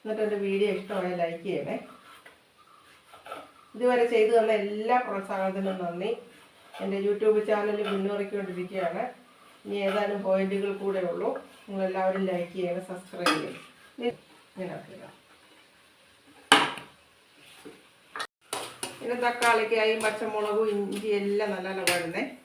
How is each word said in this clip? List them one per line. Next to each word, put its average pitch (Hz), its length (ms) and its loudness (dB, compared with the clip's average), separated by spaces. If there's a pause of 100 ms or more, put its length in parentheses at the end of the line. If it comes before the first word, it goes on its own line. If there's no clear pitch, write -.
എന്നിട്ട് 220 240 -2
എൻ്റെ 208 220 0
വീഡിയോ 196 320 2
ഇഷ്ടമായ 180 420 -2
ലൈക്ക് 165 260 -2
ചെയ്യണേ. 170 300 -4 (2000)
ഇതുവരെ 247 280 4 (100)
ചെയ്തു 220 240 6
തന്ന 220 140 4 (100)
എല്ലാ 214 340 2 (100)
പ്രോത്സാഹനത്തിനും 190 760 -2
നന്ദി. 175 260 -4 (720)
എൻ്റെ 196 240 -2
YouTube 214 320 4 (100)
ചാനൽ 208 300 2 (140)
മുന്നേറിക്കൊണ്ടിരിക്കുകയാണ്. 190 1080 -2 (600)
ഇനി 202 120 -4 (120)
ഏതാനും 196 380 0
പോയിന്റുകൾ 190 460 2 (100)
കൂടെ 190 280 0
ഉള്ളൂ. 180 180 -2 (380)
നിങ്ങളെല്ലാവരും 190 640 0
ലൈക്ക് 175 260 -4
ചെയ്യണം, 180 340 -2
സബ്സ്ക്രൈബ് 180 500 -2
ചെയ്യണം. 123 220 -10 (360)
ഇനി 240 100 -2 (460)
ഇങ്ങനെ 185 240 -8
ആക്കുക. - 260 -18 (4000)
ഇനി 240 120 -2 (100)
തക്കാളിക്കായും 226 800 4
പച്ചമുളകും 214 680 0
ഇഞ്ചി 202 340 -2 (140)
എല്ലാം 202 320 0
നല്ല 185 140 -6
നല്ല 190 140 -4 (100)
വഴന്നേ. 175 320 -2 (200)